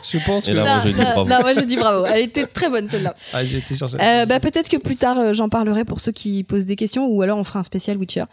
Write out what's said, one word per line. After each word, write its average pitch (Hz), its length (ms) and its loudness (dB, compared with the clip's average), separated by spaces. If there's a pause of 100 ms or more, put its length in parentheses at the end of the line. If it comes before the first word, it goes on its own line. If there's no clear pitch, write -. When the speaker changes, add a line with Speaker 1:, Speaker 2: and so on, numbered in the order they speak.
(100)
Speaker 1:
Je 160 160 -2
pense 202 220 0
Speaker 2:
Et 202 40 0
Speaker 1:
que - 40 2
Speaker 2:
là, - 80 2
moi, - 120 4
Speaker 3:
Non, - 80 2
Speaker 2:
je - 60 4
dis 196 80 0
Speaker 3:
non, 240 60 4
Speaker 2:
bravo. 202 260 2
Speaker 3:
non, 254 100 6
moi, 254 140 4
je 302 60 4
dis 254 160 0
bravo. 208 300 2
Elle 220 180 2
était 254 220 -2
très - 220 -2
bonne, 220 200 -2
celle-là. 208 260 -4 (180)
Speaker 1:
Ah, 127 120 -2
j'ai 131 140 -4
été 131 180 -6
chercher. 131 240 -6
Speaker 3:
Euh, 233 260 4
bah, 254 140 2
peut-être 320 280 -2
que - 80 2
plus 269 200 -4
tard, 254 220 2
euh, 226 140 2
j'en 214 160 0
parlerai 220 360 0
pour 170 160 -8
ceux 240 120 -4
qui 202 320 -4
posent 196 220 -2
des 196 100 -2
questions, 240 320 -2
ou 208 140 2
alors 202 160 0
on 202 60 -2
fera - 160 -6
un - 20 -4
spécial 196 340 -4
Witcher. 185 360 -4